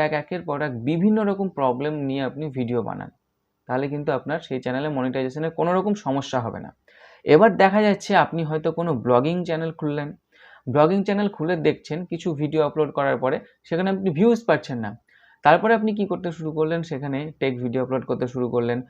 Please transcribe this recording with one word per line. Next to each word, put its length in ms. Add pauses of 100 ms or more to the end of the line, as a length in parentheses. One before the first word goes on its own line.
এক, 60 (100)
একের 260
পর 180
এক 60 (160)
বিভিন্ন 300 (120)
রকম 160 (120)
প্রবলেম 360 (140)
নিয়ে 200
আপনি 160 (140)
ভিডিও 300
বানান, 220 (560)
তাহলে 260
কিন্তু 260
আপনার 280
সেই 180
চ্যানেলে 320
মনিটাইজেশনের 640
কোনো 180
রকম 160 (120)
সমস্যা 400
হবে 200
না। 60 (540)
এবার 260 (120)
দেখা 240
যাচ্ছে 240 (140)
আপনি 240
হয়তো 200 (100)
কোনো 120 (140)
ব্লগিং 320 (120)
চ্যানেল 300
খুললেন, 300 (580)
ব্লগিং 400
চ্যানেল 300
খুলে 180 (120)
দেখছেন 320 (120)
কিছু 180 (120)
ভিডিও 280
আপলোড 300
করার 240
পরে 140 (320)
সেখানে 260
আপনি 140 (100)
ভিউজ 300
পাচ্ছেন 360
না, 60 (540)
তারপরে 340
আপনি 200
কি 140
করতে 240
শুরু 220
করলেন? 220 (100)
সেখানে 280 (220)
টেক 120 (120)
ভিডিও 200
আপলোড 260
করতে 240
শুরু 200
করলেন। 240 (120)